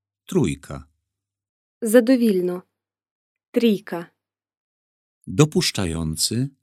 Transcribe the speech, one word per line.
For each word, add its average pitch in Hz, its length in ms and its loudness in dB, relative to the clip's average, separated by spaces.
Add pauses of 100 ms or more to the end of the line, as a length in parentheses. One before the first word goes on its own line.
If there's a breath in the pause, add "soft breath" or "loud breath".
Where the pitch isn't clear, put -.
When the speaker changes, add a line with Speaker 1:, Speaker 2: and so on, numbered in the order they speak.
(260)
Speaker 1:
trójka. 73 580 -4 (1000)
Speaker 2:
Задовільно, 220 840 2 (880)
трійка. 196 600 -2 (1160)
Speaker 1:
Dopuszczający, 95 1200 -2 (140)